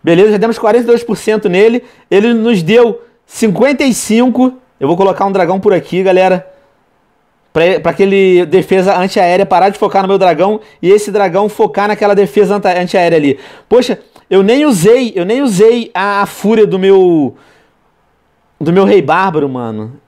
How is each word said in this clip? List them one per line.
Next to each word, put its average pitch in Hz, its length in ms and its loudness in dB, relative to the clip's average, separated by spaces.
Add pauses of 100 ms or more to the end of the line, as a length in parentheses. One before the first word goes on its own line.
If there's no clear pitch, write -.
Beleza, 185 300 2
já 208 40 -2
demos 220 220 -2
quarenta 226 240 0
e 226 40 -4
dois 233 160 2
por 226 140 -6
cento 214 320 -4
nele. 226 340 0 (280)
Ele 208 220 2
nos 220 280 0
deu 220 400 0 (240)
cinquenta 247 580 -2
e 254 100 0
cinco. 254 600 0 (260)
Eu 139 80 -2
vou 170 100 -2
colocar 190 280 0
um 196 60 -4
dragão 190 280 -2
por 208 140 0
aqui, 175 300 -4
galera. 185 500 0 (1000)
Pra, 170 280 0
pra 170 120 -4
aquele 190 540 2
defesa 185 540 0
antiaérea 185 460 0
parar 185 240 2
de 202 80 -6
focar 196 240 -2
no 190 80 -4
meu 196 80 0
dragão 185 420 0 (220)
e 175 100 2
esse 208 180 2
dragão 196 380 -2
focar 202 400 -2
naquela 208 260 0
defesa 196 440 0
anti-, 196 100 -4
antiaérea 175 500 0
ali. 139 220 0 (300)
Poxa, 233 280 0 (320)
eu 196 140 2
nem 262 220 2
usei, 226 500 2
eu 175 80 -4
nem 233 180 -2
usei 226 520 2
a, 202 300 -4
a - 20 0
fúria 214 420 0
do 180 100 -4
meu, 185 600 2 (1200)
do 156 140 -4
meu 190 100 4
rei 196 180 2
bárbaro, 156 460 -2
mano. 117 500 -10 (100)